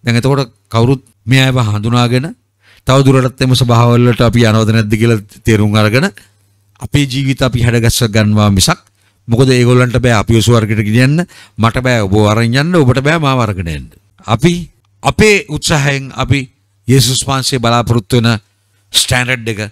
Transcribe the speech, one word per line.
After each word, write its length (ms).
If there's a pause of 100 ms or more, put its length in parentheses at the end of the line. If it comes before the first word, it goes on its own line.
දැන් 120
එතකොට 360 (140)
කවුරුත් 380 (180)
මේ 220
අයව 160
හඳුනාගෙන 680 (600)
තව 140
දුරටත් 400
එම 140
ස්වභාවවලට 640
අපි 260
යනවද 240
නැද්ද 240
කියලා 240 (220)
තේරුම් 340
අරගෙන 320 (720)
අපේ 260
ජීවිත 360
අපි 220
හැඩගස්ස 440
ගන්නවා 440
මිසක්, 280 (480)
මොකද 220
ඒගොල්ලන්ට 500
බෑ 160
අපිව 260
ස්වර්ගයට 420
ගෙනියන්න, 400 (300)
මට 300
බෑ 200
ඔබව 240
අරන් 280
යන්න, 200
ඔබට 280
බෑ 160
මාව 220
අරගෙන 300
යන්න. 160 (400)
අපි 260 (500)
අපේ 440
උත්සාහයෙන් 680
අපි 260 (480)
යේසුස් 380
වහන්සේ 340
බලාපොරොත්තු 640
වෙන 180 (540)
ස්ටෑන්ඩඩ් 560
එක 120 (100)